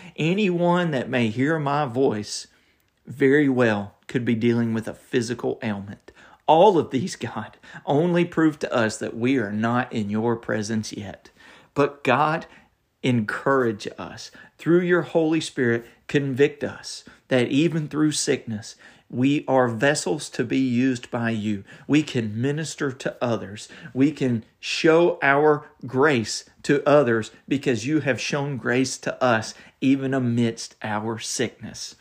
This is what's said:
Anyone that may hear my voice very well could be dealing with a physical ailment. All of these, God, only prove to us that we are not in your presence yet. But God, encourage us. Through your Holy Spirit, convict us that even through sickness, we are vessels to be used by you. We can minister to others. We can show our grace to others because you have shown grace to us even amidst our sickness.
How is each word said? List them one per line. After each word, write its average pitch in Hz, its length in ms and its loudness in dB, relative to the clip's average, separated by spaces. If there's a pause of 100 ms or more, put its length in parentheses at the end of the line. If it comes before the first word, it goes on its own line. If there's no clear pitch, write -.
(160)
Anyone 175 760 2
that 120 180 -2
may 120 200 0
hear 135 300 0
my 143 280 0
voice 117 600 -2 (600)
very 139 420 4
well 113 460 2 (120)
could 120 180 -4
be 120 100 0
dealing 117 380 2
with 110 160 -4
a - 60 -8
physical 123 680 -4
ailment. 101 500 -8 (340)
All 170 320 8
of 120 120 0
these, 113 240 -2
God, - 440 -10 (260)
only 170 400 2
prove 160 360 0
to - 140 -4
us 110 240 0
that - 180 -8
we 127 200 0
are 104 160 -2
not 117 400 -2
in 107 160 -2
your 110 280 0
presence 110 580 -4
yet. - 360 -14 (440)
But - 280 0
God, 151 440 0 (560)
encourage 120 840 0 (120)
us. 90 320 -14 (260)
Through 170 240 2
your 175 220 2
Holy 160 400 0
Spirit, 117 440 -2 (200)
convict 139 580 0
us - 400 -10 (240)
that 123 200 2
even 156 400 0
through 151 240 0
sickness, 117 640 -4 (340)
we 143 360 0
are 131 220 4
vessels 143 600 -2
to 131 140 -4
be 135 140 -2
used 127 520 0
by 117 200 -2
you. 104 340 -4 (220)
We 151 160 2
can 113 380 -4
minister 143 520 -4
to - 300 -8
others. 107 460 -4 (240)
We 139 200 2
can 123 320 -2 (140)
show 165 640 2
our 147 440 4 (200)
grace 127 580 0 (200)
to 143 240 2
others 120 420 4 (160)
because 131 400 -2
you 151 140 2
have 123 200 -2
shown 143 360 -4
grace 123 420 0
to - 240 -6
us 113 300 2 (300)
even 135 320 2
amidst 120 680 -2
our 110 360 -6
sickness. - 840 -8